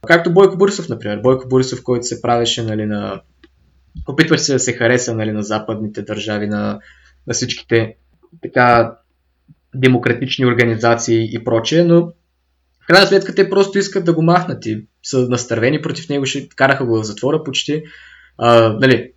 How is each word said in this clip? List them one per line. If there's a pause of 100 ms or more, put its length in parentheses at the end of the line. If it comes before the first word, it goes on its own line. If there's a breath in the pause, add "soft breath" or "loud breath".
Както
Бойко
Борисов,
например.
Бойко
Борисов,
който
се
правеше,
нали,
на... (880)
Опитваше
се
да
се
хареса,
нали,
на
западните
държави,
на, (480 soft breath)
на
всичките (460)
така (800)
демократични
организации
и
прочее,
но (800)
в
крайна
сметка
те
просто
искат
да
го
махнат
и (180)
са
настървени
против
него,
ще
караха
го
в
затвора
почти. (540 loud breath)
А,
нали,